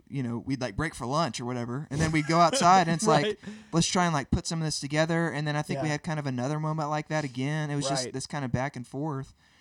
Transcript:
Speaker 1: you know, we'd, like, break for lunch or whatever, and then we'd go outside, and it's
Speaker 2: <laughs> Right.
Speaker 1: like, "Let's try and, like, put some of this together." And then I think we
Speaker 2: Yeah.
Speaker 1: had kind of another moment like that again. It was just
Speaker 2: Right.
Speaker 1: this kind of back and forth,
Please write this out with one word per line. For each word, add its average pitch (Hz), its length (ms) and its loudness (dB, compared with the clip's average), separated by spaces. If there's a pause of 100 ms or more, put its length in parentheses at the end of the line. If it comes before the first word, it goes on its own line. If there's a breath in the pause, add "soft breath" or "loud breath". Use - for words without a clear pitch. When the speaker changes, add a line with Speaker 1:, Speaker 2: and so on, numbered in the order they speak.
Speaker 1:
you 139 140 -6
know, 117 160 -4
we'd, 131 240 -4
like, 107 140 -4
break 151 180 -4
for 135 120 -8
lunch 143 340 0
or 123 40 -6
whatever, 123 460 -4
and 147 100 -2
then 160 100 2
we'd 151 160 2
go 165 140 4
outside, 175 480 6
and - 40 0
it's 165 120 0
Speaker 2:
<laughs> - 20 4
Right. 156 200 4
Speaker 1:
like, 208 140 -4 (300 loud breath)
"Let's 170 160 4
try 180 200 2
and, 170 80 2
like, 135 160 -2
put - 160 0
some 165 140 -2
of 160 40 0
this 151 160 -2
together." 160 500 2
And 147 160 -2
then 147 100 -2
I 151 60 0
think 143 200 -2
we 156 60 0
Speaker 2:
Yeah. 151 40 0
Speaker 1:
had 147 100 -2
kind 156 160 -2
of 143 80 -4
another 135 320 -2
moment 156 300 -2
like 151 200 -2
that 156 140 0
again. 143 480 -2
It 147 60 -2
was 139 100 -2
just 135 200 -2
Speaker 2:
Right. 104 80 -8
Speaker 1:
this 131 120 -6
kind 143 200 -6
of 120 60 -4
back 131 240 -4
and 123 100 -10
forth, 135 480 -8 (260 soft breath)